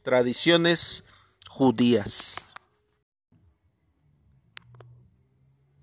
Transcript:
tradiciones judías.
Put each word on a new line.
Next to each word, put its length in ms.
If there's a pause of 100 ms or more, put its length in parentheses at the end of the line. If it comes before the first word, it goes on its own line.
tradiciones 1000 (440)
judías. 880 (3500)